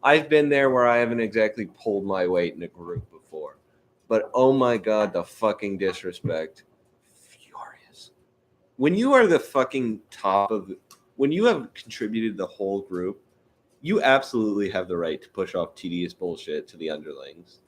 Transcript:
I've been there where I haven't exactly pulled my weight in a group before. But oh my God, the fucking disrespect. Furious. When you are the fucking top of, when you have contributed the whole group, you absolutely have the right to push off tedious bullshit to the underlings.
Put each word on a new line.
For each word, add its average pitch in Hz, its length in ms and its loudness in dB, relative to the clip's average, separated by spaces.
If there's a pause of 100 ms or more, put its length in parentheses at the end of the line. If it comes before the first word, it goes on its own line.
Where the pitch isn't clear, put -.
I've 151 260 4
been 151 200 4
there 139 200 4
where 127 180 4
I 120 100 4
haven't 117 220 0
exactly 110 460 0
pulled 101 400 -4
my 95 220 -2
weight 87 280 0
in 82 80 -14
a 85 40 -12
group 87 440 -12
before. 78 460 -16 (500)
But 110 260 0
oh 131 200 6
my 127 240 2
God, 107 360 0
the 87 100 -2
fucking 104 540 -2
disrespect. 90 840 -6 (420)
Furious. - 1040 -20 (680)
When 151 180 2
you 247 180 2
are 247 140 8
the 170 120 6
fucking 127 600 -2 (100)
top 101 420 0
of, 98 200 -6 (440)
when 139 160 0
you 185 140 0
have 165 280 0
contributed 110 640 -6
the 92 100 -6
whole 98 340 -4
group, 92 400 -8 (600)
you 180 200 -2
absolutely 110 680 0
have 92 180 -4
the 87 100 -6
right 80 240 -4
to - 80 -20
push - 260 -8
off 85 200 -6
tedious 87 380 -6
bullshit 80 560 -8
to 85 80 -20
the 82 120 -8
underlings. 76 800 -14